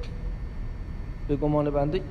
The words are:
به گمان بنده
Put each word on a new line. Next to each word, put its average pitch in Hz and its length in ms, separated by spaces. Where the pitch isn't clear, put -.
به 147 80
گمان 147 340
بنده 147 300